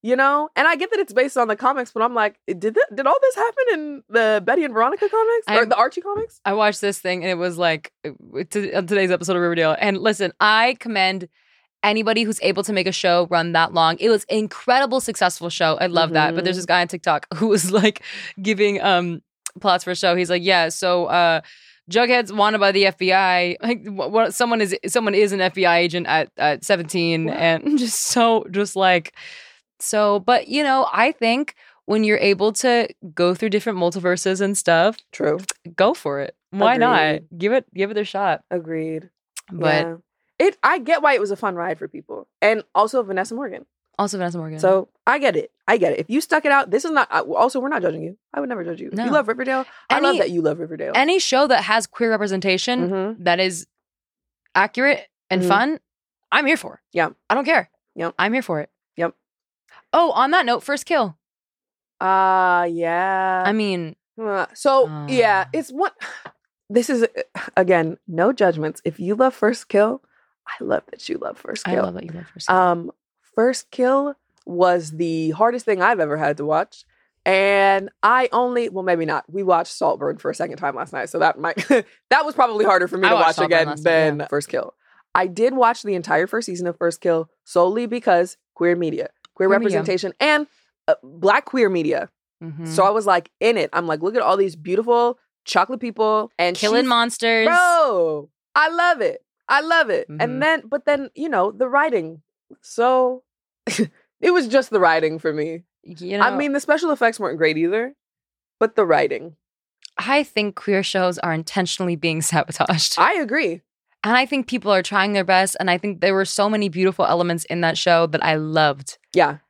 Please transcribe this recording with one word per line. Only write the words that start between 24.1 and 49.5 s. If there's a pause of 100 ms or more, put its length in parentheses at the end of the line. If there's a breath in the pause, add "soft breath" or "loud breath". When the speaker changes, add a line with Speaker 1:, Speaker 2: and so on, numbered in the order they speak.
Speaker 2:
what,
someone
is, (120)
someone
is
an
F
B
I
agent
at,
at
seventeen,
Speaker 1:
What?
Speaker 2:
and
<laughs>
just
so,
just,
like, (680 loud breath)
so.
But,
you
know,
I
think (320 soft breath)
when
you're
able
to (260)
go
through
different
multiverses
and
stuff, (140)
Speaker 1:
True. (380)
Speaker 2:
go
for
it. (140)
Why
not?
Speaker 1:
Agreed. (100)
Speaker 2:
Give
it, (100)
give
it
their
shot.
Speaker 1:
Agreed. (420)
Speaker 2:
But
Speaker 1:
Yeah. (440)
It,
I
get
why
it
was
a
fun
ride
for
people. (140)
And (100)
also
Vanessa
Morgan. (340)
Speaker 2:
Also
Vanessa
Morgan.
Speaker 1:
So (160)
I
get
it. (160)
I
get
it.
If
you
stuck
it
out,
this
is
not,
I,
also,
we're
not
judging
you. (160)
I
would
never
judge
you.
If
you
Speaker 2:
No.
Speaker 1:
love
Riverdale, (240 loud breath)